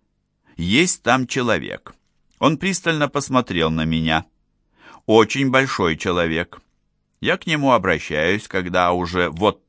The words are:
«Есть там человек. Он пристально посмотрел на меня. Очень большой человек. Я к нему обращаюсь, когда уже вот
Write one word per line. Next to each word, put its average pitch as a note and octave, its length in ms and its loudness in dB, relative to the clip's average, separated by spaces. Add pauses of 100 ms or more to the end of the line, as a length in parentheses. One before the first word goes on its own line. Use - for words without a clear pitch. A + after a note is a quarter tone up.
(560)
«Есть A2+ 480 0
там B2 240 2
человек. F2+ 680 -4 (460)
Он C#3+ 180 2
пристально E3 500 -2
посмотрел A#2+ 600 0
на D#2+ 160 -2
меня. D#2+ 400 0 (800)
Очень A2+ 460 4
большой B2 440 0
человек. E2+ 640 -2 (600)
Я E3 160 -2
к - 80 -14
нему D3 280 0
обращаюсь, F2 760 0
когда F2+ 460 0
уже F2+ 360 0
вот F#2 400 -2